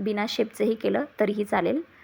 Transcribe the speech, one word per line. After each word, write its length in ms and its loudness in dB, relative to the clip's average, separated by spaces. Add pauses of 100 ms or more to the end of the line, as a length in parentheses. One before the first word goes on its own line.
बिना 280 0
शेपचंही 460 0
केलं 300 0 (160)
तरीही 240 0
चालेल. 380 0 (220)